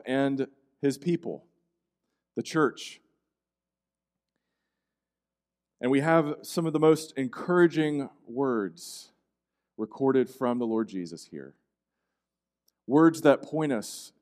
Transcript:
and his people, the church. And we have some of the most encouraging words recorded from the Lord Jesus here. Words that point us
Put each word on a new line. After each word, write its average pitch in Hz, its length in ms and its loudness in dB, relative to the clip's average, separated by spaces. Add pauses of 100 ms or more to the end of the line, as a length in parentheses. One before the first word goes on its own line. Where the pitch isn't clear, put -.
and 135 420 -2 (340)
his 139 160 0
people, 131 460 -6 (920)
the 117 60 -6
church. - 580 -2 (2750)
And 127 100 0
we 139 80 4
have 151 440 2
some 165 220 -4
of 160 60 -2
the 151 80 0
most 156 380 4
encouraging 151 920 0 (160)
words 117 840 -6 (640)
recorded 131 520 0
from 123 280 -2
the 120 100 -4
Lord 110 200 -2
Jesus 87 420 -12
here. 69 240 -16 (1300)
Words 160 360 6
that 143 180 6
point 147 320 -4
us - 480 -8